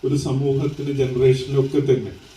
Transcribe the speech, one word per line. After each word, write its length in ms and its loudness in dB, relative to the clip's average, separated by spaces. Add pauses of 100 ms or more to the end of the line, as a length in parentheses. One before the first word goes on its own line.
ഒരു 140 0
സമൂഹത്തിന്, 720 -2
ജനറേഷനൊക്കെ 880 2
തന്നെ." 320 0 (260)